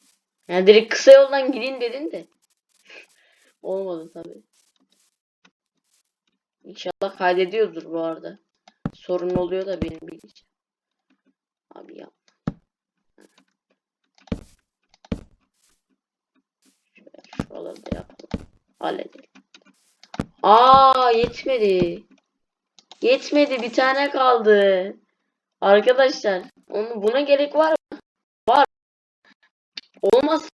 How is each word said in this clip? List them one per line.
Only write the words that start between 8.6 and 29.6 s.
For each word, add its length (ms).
Sorun 400
oluyor 320
da 160
benim 200
bilgisayar. 440
Abi 240
ya. 120
Şöyle 160
şuraları 400
da 200
yapalım. 500
Halledelim. 520
Aa, 680
yetmedi. 960
Yetmedi, 600
bir 100
tane 380
kaldı. 840
Arkadaşlar, 840
onu, 320
buna 180
gerek 340
var 160
mı? 280
Var. 180